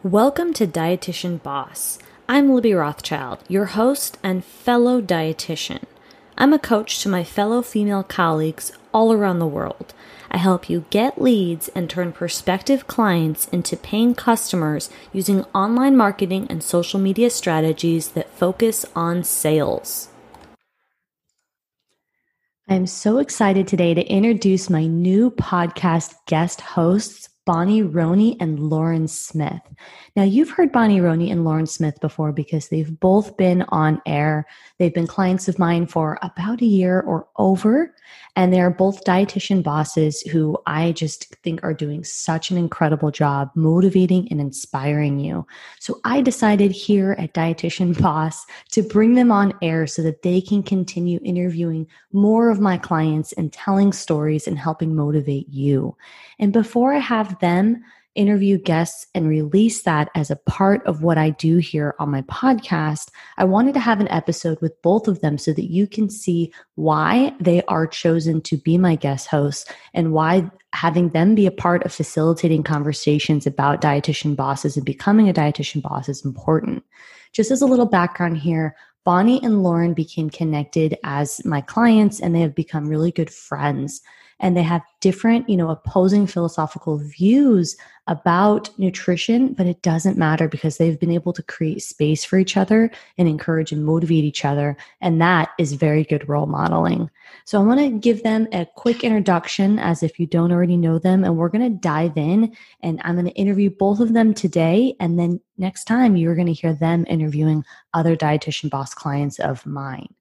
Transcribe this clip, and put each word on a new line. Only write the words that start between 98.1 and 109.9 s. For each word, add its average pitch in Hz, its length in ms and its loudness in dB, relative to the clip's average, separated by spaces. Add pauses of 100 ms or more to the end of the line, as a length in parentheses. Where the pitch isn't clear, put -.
them 220 280 0
a 175 220 -4
quick 240 300 -2
introduction 196 760 2
as 170 240 0
if 160 160 -4
you 170 80 -2
don't 170 240 0
already 175 260 2
know 165 220 2
them. 185 240 2
And 175 140 0
we're 165 120 0
gonna 233 220 0
dive 160 460 -2
in, 202 360 0 (300)
and 160 220 -6
I'm 170 100 -2
gonna 175 160 -2
interview 196 400 0
both 202 300 0
of 226 120 2
them 220 220 4
today. 175 640 0
And 170 220 0
then 175 200 -2 (160)
next 190 280 -6
time 233 320 2
you're 165 180 2
gonna 175 160 0
hear 165 240 -2
them 165 340 0
interviewing 156 560 0 (300)
other 165 220 2
dietitian 151 540 -2
boss 135 220 -8
clients 143 460 -6
of 135 280 -6
mine. 139 540 -12